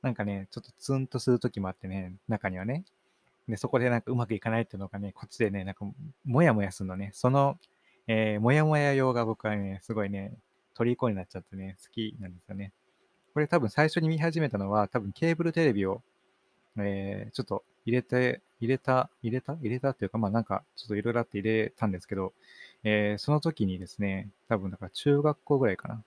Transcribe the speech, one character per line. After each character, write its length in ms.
な 80
ん 20
か 120
ね、 260
ち 80
ょ 20
っ 20
と 140
ツ 160
ン 140
と 100
す 140
る 80
時 200
も 100
あ 20
っ 40
て 120
ね、 260
中 220
に 100
は 60
ね。 180
で、 80
そ 140
こ 100
で 100
な 100
ん 20
か 100
う 40
ま 120
く 60
い 80
か 80
な 100
い 40
っ 20
て 100
い 20
う 40
の 80
が 100
ね、 140
こ 120
っ 40
ち 80
で 120
ね、 140
な 80
ん 20
か 120
モ 180
ヤ 100
モ 80
ヤ 120
す 100
る 60
の 80
ね。 160
そ 160
の、 280
え 300
ー、 40
モ 100
ヤ 140
モ 120
ヤ 160
用 200
が 100
僕 240
は 80
ね、 280
す 100
ご 100
い 60
ね、 240
虜 340
に 60
な 80
っ 40
ち 100
ゃ 20
っ 40
て 120
ね、 260
好 80
き 300
な 80
ん 80
で 100
す 40
よ 60
ね。 180
こ 60
れ 80
多 120
分 100
最 180
初 140
に 80
見 100
始 220
め 80
た 80
の 120
は、 200
多 100
分 140
ケ 180
ー 40
ブ 100
ル 80
テ 100
レ 100
ビ 120
を、 160
え 520
ー、 20
ち 100
ょ 20
っ 20
と 180
入 100
れ 60
て、 400
入 80
れ 100
た、 320
入 100
れ 100
た？ 120
入 160
れ 100
た 120
っ 40
て 100
い 20
う 20
か、 80
ま 100
あ、 40
な 100
ん 20
か 200
ち 80
ょ 20
っ 40
と 60
色 160
々 100
あ 20
っ 40
て 100
入 120
れ 200
た 160
ん 60
で 80
す 80
け 80
ど、 180
え 320
ー、 20
そ 140
の 80
時 260
に 140
で 80
す 120
ね、 300
多 80
分 140
だ 60
か 80
ら 60
中 300
学 220
校 160
ぐ 80
ら 60
い 40
か 100
な。 200